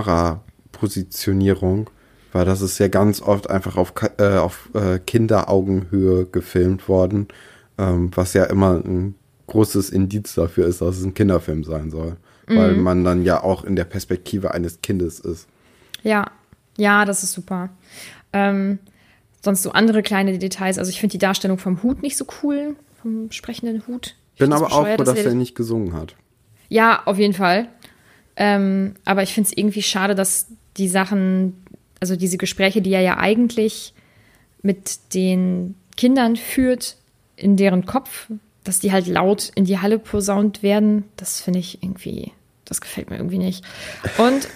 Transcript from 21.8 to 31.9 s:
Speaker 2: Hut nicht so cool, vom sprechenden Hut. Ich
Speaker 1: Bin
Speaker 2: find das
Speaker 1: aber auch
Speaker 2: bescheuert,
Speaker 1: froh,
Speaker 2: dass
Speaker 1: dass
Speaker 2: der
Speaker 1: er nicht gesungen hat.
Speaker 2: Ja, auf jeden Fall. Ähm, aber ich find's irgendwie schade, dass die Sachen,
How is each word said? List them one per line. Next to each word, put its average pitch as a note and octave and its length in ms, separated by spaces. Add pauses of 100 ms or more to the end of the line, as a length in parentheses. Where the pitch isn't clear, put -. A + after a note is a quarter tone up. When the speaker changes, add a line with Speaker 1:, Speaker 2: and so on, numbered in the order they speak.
Speaker 2:
Hut B3+ 180
nicht C#4+ 160
so C#4 80 (180)
cool, C#4+ 320 (260)
vom A3 300
sprechenden A3+ 560
Hut. B3 280 (180)
Ich - 60
Speaker 1:
Bin C#3 120
Speaker 2:
find - 20
das D3+ 80
Speaker 1:
aber - 120
auch D3 100
Speaker 2:
bescheuert, G#3+ 160
Speaker 1:
froh, C#3 60
Speaker 2:
dass B2+ 100
Speaker 1:
dass D3+ 80
Speaker 2:
der B2 80
Speaker 1:
er A#2+ 60
nicht B2 180
gesungen A2+ 380
hat. D#2 220 (540)
Speaker 2:
Ja, A3 360
auf G3 120
jeden G#3 160
Fall. F#3+ 360 (640)
Ähm, G3 600 (100)
aber G3 180
ich F#3+ 100
find's G#3 220
irgendwie G#3 260
schade, G3 320
dass F#3+ 340 (280)
die F#3+ 140
Sachen, F#3 760 (380)